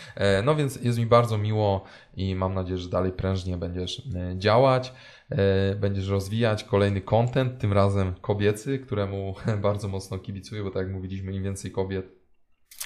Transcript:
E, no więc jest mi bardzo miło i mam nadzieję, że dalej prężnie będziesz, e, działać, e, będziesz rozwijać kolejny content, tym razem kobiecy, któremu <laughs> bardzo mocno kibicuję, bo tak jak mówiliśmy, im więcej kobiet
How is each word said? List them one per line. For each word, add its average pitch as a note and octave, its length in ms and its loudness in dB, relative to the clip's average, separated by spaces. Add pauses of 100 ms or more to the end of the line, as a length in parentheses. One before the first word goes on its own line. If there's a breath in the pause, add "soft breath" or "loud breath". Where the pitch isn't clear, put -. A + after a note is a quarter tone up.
(160 loud breath)
E, G2 260 4
no C#3+ 140 2
więc C#3 260 -2
jest A#2+ 160 0
mi A#2 80 0
bardzo A2+ 320 4
miło G#2 460 0 (320 loud breath)
i F#2+ 180 -2
mam F#2 200 0
nadzieję, F#2 240 -2
że F2+ 100 -8
dalej F#2 240 0
prężnie F#2 440 -2
będziesz, F2+ 460 -6 (140)
e, F2+ 220 -4
działać, B2+ 540 4 (380 loud breath)
e, G2 440 4
będziesz G2 340 -2
rozwijać G#2 560 0
kolejny G2+ 360 4
content, B2 580 2
tym G2+ 140 0
razem G2 480 2
kobiecy, G#2 580 0
któremu G2 560 -4 (120)
<laughs> G#2 160 0
bardzo G2+ 260 0
mocno G2 300 -6
kibicuję, G2+ 440 -10
bo G2 80 -6
tak F#2+ 120 -4
jak F#2+ 100 -6
mówiliśmy, F#2+ 400 -8
im F#2+ 100 -4
więcej G2 280 -6
kobiet F#2+ 480 -4 (680)